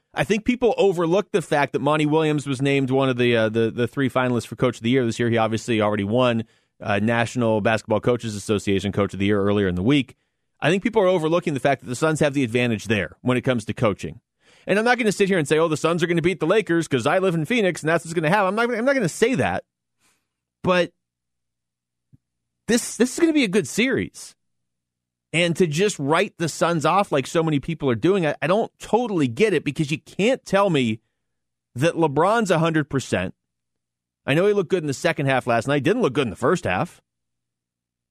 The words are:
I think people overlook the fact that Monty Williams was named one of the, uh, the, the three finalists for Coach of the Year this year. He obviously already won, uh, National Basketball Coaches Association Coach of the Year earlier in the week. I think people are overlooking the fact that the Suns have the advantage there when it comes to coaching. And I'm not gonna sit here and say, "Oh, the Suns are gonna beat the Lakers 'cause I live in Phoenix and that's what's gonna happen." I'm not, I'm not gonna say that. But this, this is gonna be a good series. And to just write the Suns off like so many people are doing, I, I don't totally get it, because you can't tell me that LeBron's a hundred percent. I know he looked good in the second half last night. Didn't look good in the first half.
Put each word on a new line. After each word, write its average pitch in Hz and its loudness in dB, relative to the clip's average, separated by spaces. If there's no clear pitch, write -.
I 151 0
think 214 -2
people 247 0
overlook 180 2
the 180 0
fact 143 0
that 143 -2
Monty 151 0
Williams 151 0
was 135 -4
named 139 0
one 135 2
of 120 -2
the, 120 2
uh, 110 2
the, 113 2
the 120 -2
three 135 -2
finalists 123 -2
for 117 -12
Coach 127 0
of - -20
the 113 -2
Year 127 2
this 113 -2
year. 120 0
He 113 2
obviously 110 0
already 104 0
won, 117 0
uh, 101 -2
National 113 0
Basketball 110 0
Coaches 117 -2
Association 98 -2
Coach 98 -2
of 95 -6
the 98 2
Year 101 2
earlier 101 2
in 90 -2
the 90 -4
week. 135 0
I 143 0
think 190 0
people 226 0
are 180 4
overlooking 170 0
the 135 -4
fact 139 0
that - -16
the 123 -8
Suns 160 0
have 147 2
the 139 0
advantage 117 -2
there 98 -2
when 127 0
it 123 -4
comes 123 -2
to - -6
coaching. 92 -4
And 190 2
I'm 220 0
not 247 2
gonna 226 0
sit 196 0
here 190 2
and 147 0
say, 156 2
"Oh, 165 2
the 156 -2
Suns 160 -2
are 175 0
gonna 170 0
beat 180 -2
the 160 -2
Lakers 170 0
'cause 123 0
I 170 2
live 185 0
in 156 -2
Phoenix 190 0
and 147 -4
that's 170 0
what's 165 -10
gonna 160 0
happen." 196 2
I'm 196 -2
not, 233 -2
I'm 233 -2
not 277 2
gonna 220 0
say 240 0
that. 104 -2
But 180 0
this, - 0
this 247 2
is - -10
gonna 330 4
be 285 4
a 202 0
good 175 0
series. 208 -2
And 170 0
to 185 2
just 175 0
write 165 0
the 165 -2
Suns 165 -2
off 185 0
like 139 0
so 165 0
many 156 0
people 131 -4
are 120 2
doing, 165 2
I, 143 -2
I 147 -4
don't 202 -2
totally 214 0
get 180 2
it, 156 0
because 143 -4
you 151 -4
can't - -2
tell 196 2
me 123 0
that 156 0
LeBron's 170 2
a 165 2
hundred 160 0
percent. 92 -4
I 131 -2
know 175 2
he 208 4
looked 202 -2
good 180 0
in 147 -6
the 131 -2
second 160 -2
half 135 0
last 117 0
night. 143 0
Didn't 220 0
look 147 2
good 139 0
in 104 -4
the 85 -10
first 160 0
half. 104 -4